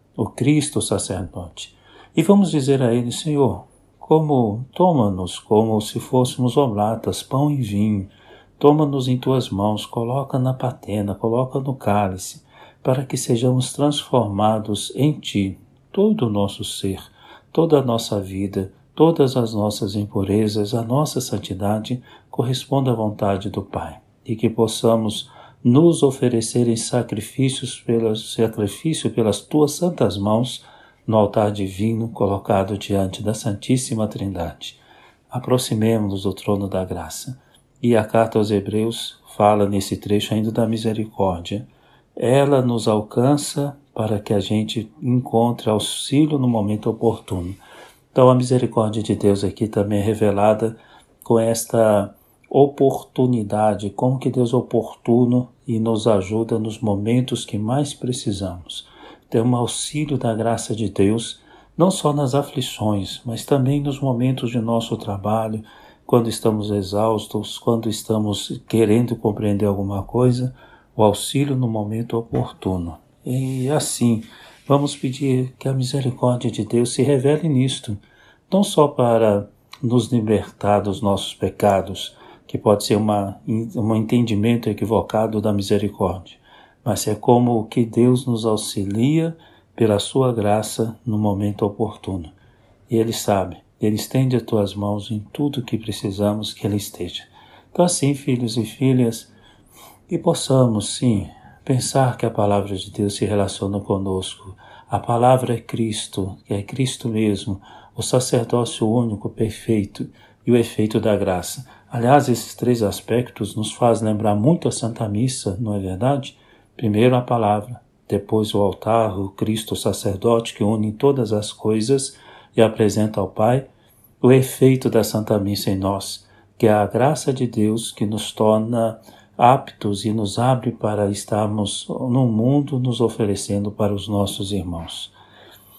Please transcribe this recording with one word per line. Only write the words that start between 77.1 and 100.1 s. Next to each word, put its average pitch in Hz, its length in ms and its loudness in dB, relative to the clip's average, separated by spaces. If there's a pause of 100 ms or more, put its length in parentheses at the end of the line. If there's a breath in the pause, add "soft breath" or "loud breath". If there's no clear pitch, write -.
nisto, 131 480 -2 (560 soft breath)
não 196 120 4
só 151 240 4
para 113 600 4 (320)
nos 117 300 2
libertar 107 680 0
dos 101 200 -4
nossos 98 320 -2
pecados, 98 840 -2 (260 loud breath)
que - 140 -6
pode 104 240 2
ser - 140 0
uma, 104 500 0
um 113 480 -2
entendimento 113 760 0
equivocado 107 720 0
da 104 120 0
misericórdia, 98 840 -2 (480 soft breath)
mas - 220 -2
é 107 80 0
como 120 520 2
que 120 180 0
Deus 120 420 2
nos 113 180 -2
auxilia 117 920 0 (400 soft breath)
pela 104 240 2
sua 131 320 0
graça 107 720 -2
no 110 100 -2
momento 104 480 -2
oportuno. 95 640 -6 (640 soft breath)
E 113 60 0
Ele 113 160 2
sabe, 95 460 -2 (220)
Ele 107 140 0
estende 131 400 0
as 113 80 0
tuas 101 320 -2
mãos 101 380 -6
em 104 200 -6
tudo 143 300 -4
que 110 160 -4
precisamos 104 760 -4
que - 140 -6
Ele 101 80 0
esteja. - 480 -8 (480 soft breath)
Então - 140 2
assim, 143 320 0
filhos 123 400 -2
e 113 80 0
filhas, 123 680 0 (760 loud breath)
que 170 100 -2